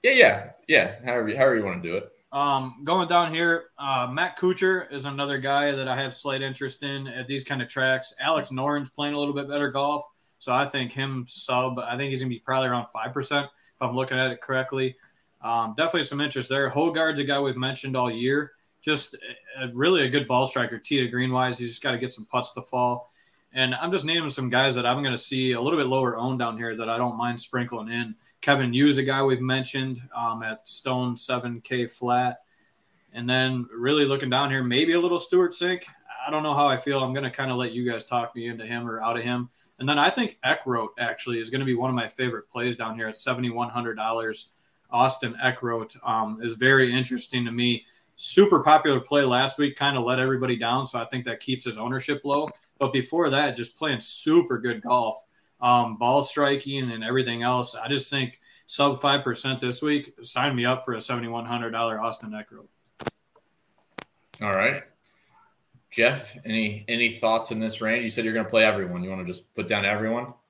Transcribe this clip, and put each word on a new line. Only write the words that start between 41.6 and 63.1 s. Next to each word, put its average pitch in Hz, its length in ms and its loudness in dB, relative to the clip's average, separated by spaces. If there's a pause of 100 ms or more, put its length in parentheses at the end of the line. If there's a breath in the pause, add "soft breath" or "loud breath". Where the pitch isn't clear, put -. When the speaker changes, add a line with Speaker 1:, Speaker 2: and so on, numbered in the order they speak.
Speaker 2:
be 127 100 2
one 127 140 0
of 127 80 0
my 113 100 -2
favorite 120 440 -6
plays 120 260 -4
down 113 200 -8
here 113 120 -4
at 107 80 -8
seventy-one 120 540 -2
hundred 117 240 -4
dollars. 113 580 -4 (380)
Austin 123 520 2
Eckroat, 120 540 -2 (100)
um, 113 360 -2
is 113 120 -4
very 127 400 6
interesting 127 520 -2
to 117 60 -4
me. 120 320 0 (320 soft breath)
Super 185 460 6
popular 151 380 6
play 143 220 4
last 131 360 2
week, 143 200 2
kinda 139 220 0
let 127 180 2
everybody 127 380 0
down, 123 300 0
so 123 140 -6
I 117 60 -6
think 123 180 -6
that 113 160 -6
keeps 127 240 -4
his 110 140 -6
ownership 131 460 -4
low. 143 240 0 (300 soft breath)
But 135 140 0
before 147 380 2
that, 139 260 2
just 120 200 -8
playing 147 240 -2
super 156 560 4
good 113 260 -4
golf, 120 340 2 (440)
um, 120 360 4
ball 123 260 4
striking 139 720 0
and 113 100 -8
everything 120 400 0
else. 123 320 0
I 117 140 -8
just 135 200 0
think 131 300 -4 (280 soft breath)
sub 143 340 2
five 139 240 2
percent 127 360 -2
this 123 220 -2
week, 147 400 0
sign 131 340 0
me 120 80 0
up 127 200 0
for 123 100 -4
a 110 60 -6
seventy-one 117 440 -4
hundred 117 280 -4
dollar 113 280 -2
Austin 113 300 -6
Eckroat. 107 380 -14 (1700)